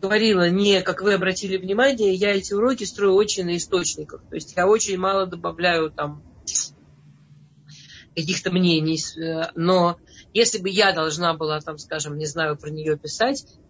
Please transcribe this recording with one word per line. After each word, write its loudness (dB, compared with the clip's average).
говорила 4
не, 4
как -4
вы 4
обратили -2
внимание, 2
я 0
эти -4
уроки 0
строю 2
очень 2
на -2
источниках. -4
То -12
есть -10
я 4
очень 2
мало 0
добавляю -2
там -8
каких-то -4
мнений, 2
с-, -8
э, -4
но 2
если 2
бы -4
я 2
должна -2
была, -4
там, -12
скажем, -8
не -6
знаю, -4
про -12
нее -2
писать, -4